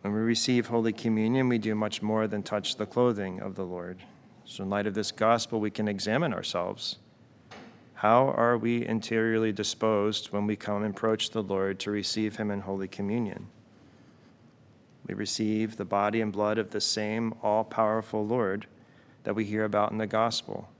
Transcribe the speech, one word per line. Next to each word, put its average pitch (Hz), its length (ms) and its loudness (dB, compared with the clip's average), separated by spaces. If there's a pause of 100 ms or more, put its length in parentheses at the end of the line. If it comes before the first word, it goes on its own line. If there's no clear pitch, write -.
When 104 120 -2
we 107 60 0
receive 113 480 2
Holy 117 260 2
Communion, 117 560 2
we 120 80 4
do 107 160 0
much 107 300 -2
more 110 240 2
than 101 160 -4
touch - 320 -2
the 107 100 -4
clothing 104 560 0
of 98 140 -8
the 95 100 -4
Lord. 90 380 -10 (400)
So - 200 -10
in 95 60 -4
light 101 160 0
of 104 80 -2
this 104 180 -2
gospel, 113 480 2
we 107 120 -2
can 107 160 -2
examine 110 440 0
ourselves. - 680 -6 (960)
How 120 320 6
are 120 280 4
we 117 300 0
interiorly 113 680 2
disposed 104 760 0
when 101 180 -2
we 104 100 0
come 104 280 -2
and 104 100 -2
approach 110 380 0
the 113 100 -2
Lord 95 380 0
to - 100 -4
receive 104 460 -2
him 107 160 -2
in 101 100 -4
Holy 95 260 -4
Communion? 101 600 -4 (1600)
We - 80 -6
receive 107 600 -2
the 101 80 -4
body 104 360 2
and 107 100 0
blood 104 280 0
of 101 100 -2
the 104 120 -2
same 110 600 -2
all-powerful 107 840 2
Lord 107 400 0 (560)
that 104 100 -2
we 107 120 0
hear 107 180 -2
about 104 280 2
in 107 60 -4
the 110 80 0
gospel - 640 -2 (100)